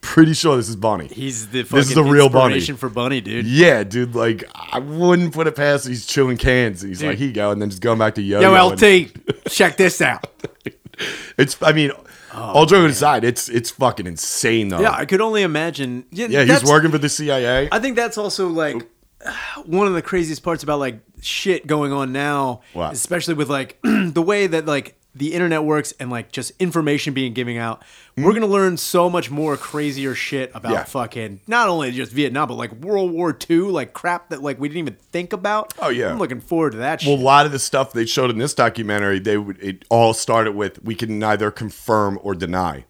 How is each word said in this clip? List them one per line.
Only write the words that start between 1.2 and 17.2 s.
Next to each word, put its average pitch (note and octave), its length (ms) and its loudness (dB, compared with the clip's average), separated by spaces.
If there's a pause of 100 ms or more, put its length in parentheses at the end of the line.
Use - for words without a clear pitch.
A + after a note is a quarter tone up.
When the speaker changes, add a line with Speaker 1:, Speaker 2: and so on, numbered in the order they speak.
Speaker 2:
the B2 140 -4
Speaker 1:
This C3+ 260 2
is - 60 -
Speaker 2:
fucking D#3 100 6
Speaker 1:
the C#3 60 4
real C#3+ 180 8
Bunny. C3 260 6
Speaker 2:
inspiration C#3+ 220 -2
for B2+ 120 -6
Bunny, B2 320 -2
dude. A2 240 -6
Speaker 1:
Yeah, C3+ 380 6
dude. A#2 320 -2
Like, A2+ 300 0 (100)
I E2+ 240 -8
wouldn't E3 560 2
put D#3+ 140 0
it D3+ 80 -6
past, C#3+ 320 2
he's B2 180 -8
chewing C3 300 2
cans. A#2+ 460 2
He's F#2+ 180 -10
Speaker 2:
Dude. D3+ 80 -2
Speaker 1:
like, G#2 100 -4
"Here C#3 100 -2
you B2 40 -6
go," G#2 180 0
and G#2 100 -2
then G#2 100 -4
just F#2+ 120 -14
going A2+ 160 0
back A2 160 2
to G#2+ 80 -6
yo-yoing. G2 200 2
Speaker 2:
Yo, F#3+ 120 8
L F#3 220 6
T, F#3+ 340 6 (380)
check - 280 2
this F3+ 240 2
out. C3+ 260 -2 (380)
Speaker 1:
<laughs> - 80 -10 (640)
It's, C#3+ 260 0
I D#3 100 4
mean, D3+ 200 2 (400)
Speaker 2:
Oh, A2+ 80 -14
Speaker 1:
all A2+ 260 6
joking F#3 180 8
Speaker 2:
man. D#3 60 6
Speaker 1:
aside, C3 340 2
it's, A#2+ 260 0
it's A#2+ 200 -2
fucking A#2 360 -2
insane, G#2+ 600 -2
though. F2+ 120 -2
Speaker 2:
Yeah, G#2+ 120 2
I - 120 -4
could F#3 160 0
only A3 220 0
imagine. D3+ 680 -4
Yeah, G#3+ 180 -8
Speaker 1:
Yeah, C#3 120 2
he's C3 80 4
Speaker 2:
that's C#3+ 220 6
Speaker 1:
working D#3 200 6
for D3+ 80 0
the C#3+ 120 -2
C D3+ 200 -4